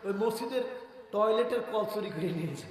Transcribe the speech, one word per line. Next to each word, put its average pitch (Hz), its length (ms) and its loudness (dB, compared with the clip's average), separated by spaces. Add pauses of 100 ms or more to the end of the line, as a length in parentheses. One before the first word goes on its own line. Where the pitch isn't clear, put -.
ওই 196 100 0
মসজিদের 233 720 0 (240)
টয়লেটের 220 480 4 (120)
কল 214 220 2
চুরি 202 160 -2
করে 180 200 -2
নিয়েছে 160 420 -4